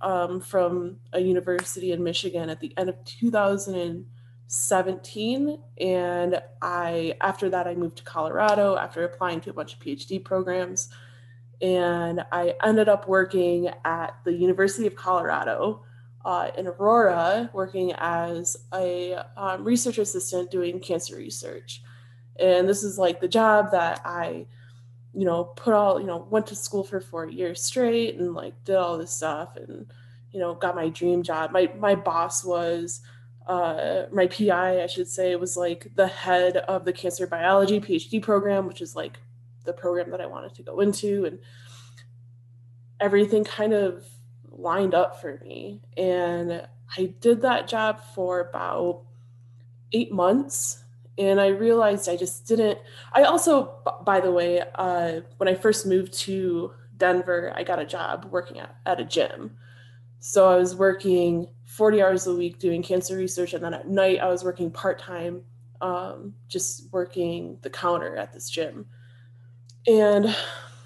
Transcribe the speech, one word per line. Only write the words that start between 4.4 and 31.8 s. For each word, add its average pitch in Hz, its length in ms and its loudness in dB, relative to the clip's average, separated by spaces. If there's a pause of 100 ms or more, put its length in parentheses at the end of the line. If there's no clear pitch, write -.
seventeen, 214 1080 -2 (220)
and 180 600 0 (180)
I, 170 600 -4
after 190 260 0
that, 180 180 -2
I 175 80 -6
moved 175 240 -4
to - 60 -18
Colorado 202 720 2
after - 280 -4
applying 175 380 -4
to - 80 -14
a - 40 -12
bunch 151 180 -10
of - 80 -20
P 143 120 -10
H 139 140 -10
D 190 120 -6
programs, 185 720 -4 (720)
and 175 720 0
I 175 300 0
ended 214 280 6
up 202 180 2
working 180 600 2 (180)
at 165 380 -4
the 175 100 0
University 190 520 2
of 196 100 -4
Colorado, 180 880 -2 (400)
uh, 175 340 -2
in 185 80 -6
Aurora, 196 880 4
working 185 420 -2
as 170 580 -2 (200)
a, 180 400 -2 (240)
um, 196 260 -4
research 240 340 0
assistant 185 520 -4
doing 180 300 -4
cancer 170 360 -6
research. - 680 -12 (560)
And 185 300 6
this 202 160 0
is, 202 140 -6
like, 175 240 2
the 180 60 0
job 214 440 4
that 170 320 0
I, 170 420 -6 (680)
you 190 100 -2
know, 175 200 0
put - 280 -2
all, 208 260 6
you 196 80 -6
know, 170 240 -6
went 214 180 2
to 208 80 -12
school 196 280 -6
for 190 160 -6
four 165 260 -8
years 175 360 -6
straight 233 560 0
and, 175 160 -4
like, - 300 -12
did 190 120 2
all 175 220 0
this 165 140 -10
stuff 156 440 -6
and, - 340 -14 (400)
you 202 100 -10
know, 175 140 -2
got 175 220 -2
my 165 140 -2
dream 175 320 0
job. 160 300 -2
My, 185 260 4
my 208 160 4